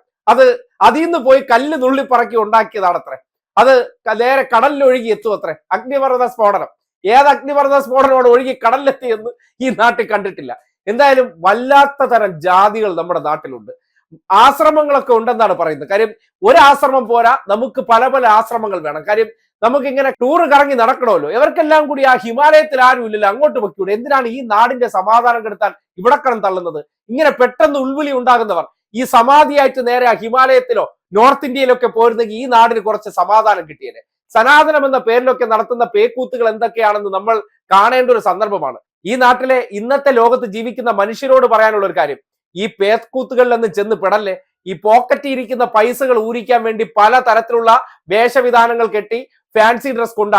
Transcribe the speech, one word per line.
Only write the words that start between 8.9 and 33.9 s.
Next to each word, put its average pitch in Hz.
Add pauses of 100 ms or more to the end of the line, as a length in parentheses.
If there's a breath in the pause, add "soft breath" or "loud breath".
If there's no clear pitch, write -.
ഈ 262 (120)
നാട്ടിൽ 233
കണ്ടിട്ടില്ല. 185 (340)
എന്തായാലും 262 (200)
വല്ലാത്ത 269 (100)
തരം 214 (120)
ജാതികൾ 202 (100)
നമ്മുടെ 170
നാട്ടിലുണ്ട്. 135 (680)
ആശ്രമങ്ങളൊക്കെ 294
ഉണ്ടെന്നാണ് 220
പറയുന്നത്. 156
കാര്യം, 214 (380)
ഒരാശ്രമം 277
പോരാ, 233 (200)
നമുക്ക് 240 (120)
പല 226 (120)
പല 269 (120)
ആശ്രമങ്ങൾ 220
വേണം. 151
കാര്യം, 214 (360)
നമുക്കിങ്ങനെ 262 (120)
ടൂർ 294 (120)
കറങ്ങി 277
നടക്കണമല്ലോ. 226
ഇവർക്കെല്ലാം 311
കൂടി 269
ആ - (120)
ഹിമാലയത്തിൽ 294
ആരും 247
ഇല്ലല്ലോ, 214
അങ്ങോട്ട് 277
പൊയ്ക്കൂടെ? 196
എന്തിനാണ് 262
ഈ - (140)
നാടിന്റെ 240
സമാധാനം 233
കെടുത്താൻ 208 (280)
ഇവിടെ 247
കിടന്ന് 240
തള്ളുന്നത്? 175 (300)
ഇങ്ങനെ 285 (100)
പെട്ടെന്ന് 285
ഉൾവിളി 285
ഉണ്ടാകുന്നവർ 226 (300)
ഈ 247 (120)
സമാധിയായിട്ട് 277
നേരെ 247
ആ 220
ഹിമാലയത്തിലോ 254 (320)
നോർത്ത് 269
ഇന്ത്യയിലൊക്കെ 247
പോയിരുന്നെങ്കിൽ 226
ഈ - (100)
നാടിന് 226
കുറച്ച് 214 (100)
സമാധാനം 202
കിട്ടിയേനെ. 135 (320)